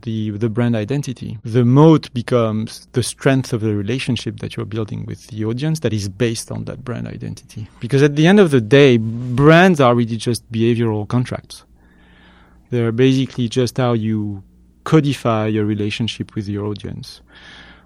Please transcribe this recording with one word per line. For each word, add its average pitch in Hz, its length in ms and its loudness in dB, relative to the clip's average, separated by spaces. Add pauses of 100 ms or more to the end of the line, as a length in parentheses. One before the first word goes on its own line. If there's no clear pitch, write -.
the, 110 280 -6
the 104 180 -4
brand 117 260 -2
identity. 110 680 -6
The 120 220 0
moat 147 480 6
becomes 113 800 -2
the 127 100 -2
strength 131 520 -2
of 113 80 -4
the 107 140 -2
relationship 107 680 -4
that 107 140 -10
you're 113 120 -8
building 107 400 -8
with 107 200 -14
the 107 180 -8
audience 143 340 -4
that 113 140 -2
is 101 140 -4
based 113 440 -4
on 110 140 -10
that 107 200 -14
brand 117 220 -10
identity. 107 600 -14 (120)
Because 135 240 0
at 143 120 2
the 156 120 4
end 202 120 6
of 175 120 4
the 135 100 4
day, 127 360 6
brands 131 840 4
are 123 160 4
really 117 220 -2
just 113 340 -6
behavioral 113 560 0
contracts. - 560 -6 (1040)
They're 117 220 0
basically 127 580 2
just 123 280 -2
how 123 160 0
you 107 500 -4 (400)
codify 123 640 0
your 107 180 0
relationship 107 720 -4
with 104 120 -6
your 101 180 -6
audience, 104 560 -12 (640)